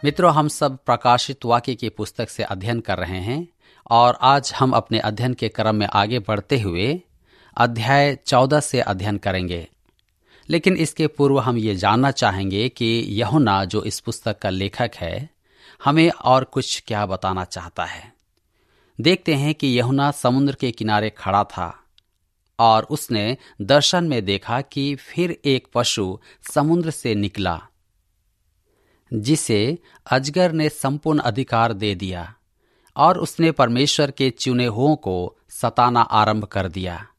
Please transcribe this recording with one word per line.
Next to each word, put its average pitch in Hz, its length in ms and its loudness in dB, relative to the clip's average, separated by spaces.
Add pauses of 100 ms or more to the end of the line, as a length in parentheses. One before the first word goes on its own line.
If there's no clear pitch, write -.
मित्रों, 156 300 2
हम 151 140 2
सब 139 380 -2
प्रकाशित 123 600 0
वाक्य 120 300 0
की 113 140 -8
पुस्तक - 400 -8
से - 140 -6
अध्ययन 101 360 -4
कर 98 180 -4
रहे 90 220 -6
हैं 135 280 -6 (440)
और 120 320 6
आज 135 320 4
हम 131 160 2
अपने 113 280 0
अध्ययन 113 340 -2
के 117 160 -4
क्रम 107 260 0
में 104 120 0
आगे 104 320 0
बढ़ते 107 400 -2
हुए 104 400 -2 (580)
अध्याय 127 600 2
चौदह 135 420 2
से 127 220 -2
अध्ययन 101 360 -2
करेंगे, 90 500 -4 (840)
लेकिन 170 280 2
इसके 160 300 0
पूर्व 139 320 2
हम 120 180 0
ये 107 180 0
जानना 107 360 2
चाहेंगे 98 580 -2
कि 113 420 -2
यूहन्ना, 104 540 2
जो 104 180 -4
इस - 160 -8
पुस्तक - 400 -8
का 101 100 -2
लेखक 98 460 -4
है, 87 340 -8 (520)
हमें 160 300 4
और 131 340 2
कुछ - 420 -6
क्या 104 180 -2
बताना 95 400 -4
चाहता 87 400 -10
है। - 260 -16 (880)
देखते 165 360 2
हैं 143 200 0
कि 127 240 0
यूहन्ना 139 340 0
समुद्र 135 420 0
के 123 160 -4
किनारे 107 380 -2
खड़ा 101 340 0
था 87 300 -6 (840)
और 110 260 6
उसने 117 520 -4 (240)
दर्शन 147 420 2
में 131 220 -2
देखा 104 380 -2
कि 143 340 -4
फिर - 480 -4
एक 135 280 0
पशु 104 440 -2 (360)
समुद्र 160 380 2
से 117 240 -4
निकला, 95 460 -4 (1500)
जिसे 117 680 0 (280)
अजगर 147 460 0
ने 156 180 0
संपूर्ण 147 520 -2
अधिकार 117 520 0
दे 104 220 -2
दिया 90 280 -8 (720)
और 175 220 4
उसने 160 340 0
परमेश्वर 139 600 2
के 135 180 0
चुने 123 380 -2
हुओं 127 300 2
को 90 380 -6 (160)
सताना 120 500 2
आरंभ 107 440 2
कर 95 220 -4
दिया। 90 300 -8 (220)